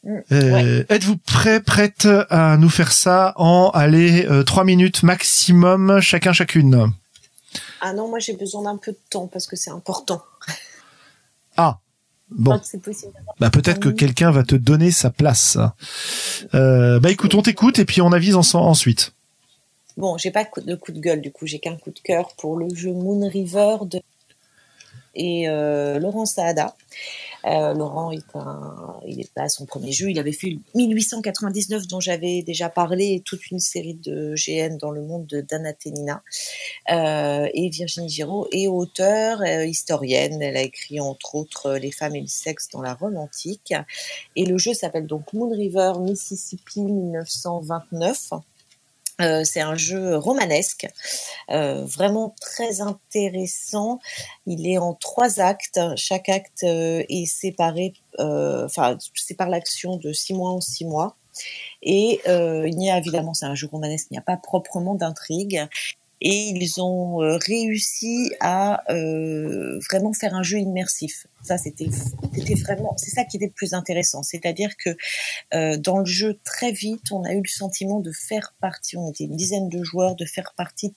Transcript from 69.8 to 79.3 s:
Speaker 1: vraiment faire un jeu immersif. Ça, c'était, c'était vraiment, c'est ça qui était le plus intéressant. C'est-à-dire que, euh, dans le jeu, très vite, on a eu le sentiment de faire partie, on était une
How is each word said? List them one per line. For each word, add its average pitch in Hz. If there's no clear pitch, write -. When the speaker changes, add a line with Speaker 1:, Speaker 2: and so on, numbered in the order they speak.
Speaker 1:
vraiment 208
faire 196
un 185
jeu 190
immersif. 185
Ça, 180
c'était, 160
c'était -
vraiment, -
c'est -
ça 247
qui 247
était 202
le 277
plus 180
intéressant. 175
C'est-à-dire 175
que, 170
euh, 160
dans 180
le 190
jeu, 202
très -
vite, 214
on 185
a 180
eu 196
le 180
sentiment 196
de 170
faire -
partie, -
on 165
était 151
une 151